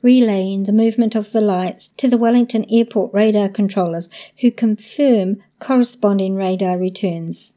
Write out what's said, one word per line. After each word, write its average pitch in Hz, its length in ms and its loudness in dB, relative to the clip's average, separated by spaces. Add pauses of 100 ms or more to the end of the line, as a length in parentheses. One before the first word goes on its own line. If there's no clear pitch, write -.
relaying 196 600 2
the 202 100 -2
movement 226 420 2
of 208 160 -4
the 226 100 0
lights 185 540 -2
to 262 140 0
the 240 80 2
Wellington 233 520 2
Airport 226 440 0
radar 208 340 2
controllers, 190 600 -4 (300)
who 240 120 4
confirm 214 880 0 (220)
corresponding 202 760 0
radar 185 420 -2
returns. 175 800 -6